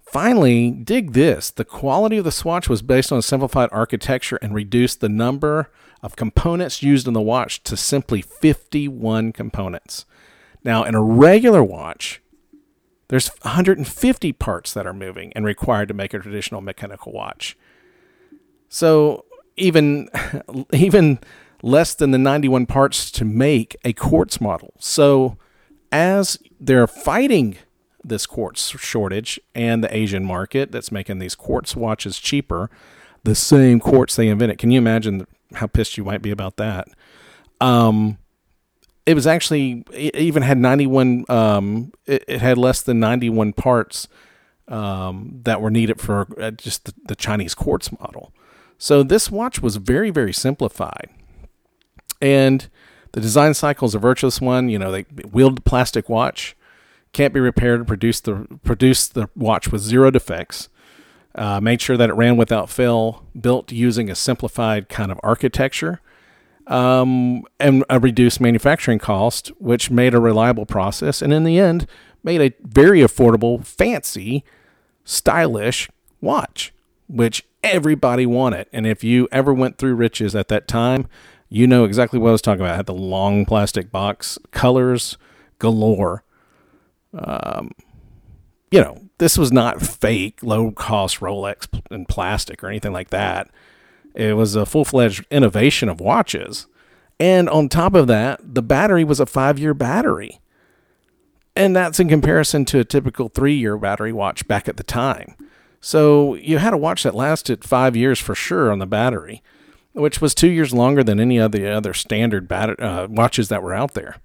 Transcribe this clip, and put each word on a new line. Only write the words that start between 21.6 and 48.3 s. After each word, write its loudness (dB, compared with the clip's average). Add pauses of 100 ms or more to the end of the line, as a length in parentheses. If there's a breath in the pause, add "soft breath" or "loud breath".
less 2
than 2
the 4
ninety-one 2
parts 0
to -4
make 0
a -4
quartz 0
model. -6
So 2 (540 soft breath)
as 0 (220)
they're 4
fighting 0 (460)
this -8
quartz -10
shortage -6 (160)
and -2
the -6
Asian -2
market -6
that's -12
making -10
these -10
quartz -8
watches -6
cheaper, -6 (540 soft breath)
the 0
same 6
quartz 2
they 2
invented. 0
Can 2
you 4
imagine 0 (280)
how -8
pissed -2
you -10
might -8
be -6
about -8
that? -6 (720 soft breath)
Um, 2 (880)
it 4
was 2
actually, -2
it -8
even 0
had 2
ninety-one, 2
um, 0 (140)
it, -2
it -6
had 2
less 0
than 0
ninety-one 0
parts, -2 (600 soft breath)
um, -8
that -2
were -2
needed 0
for, -4 (120)
uh, -8
just -12
the, -16 (120)
the -8
Chinese -6
quartz -6
model. -18 (440 soft breath)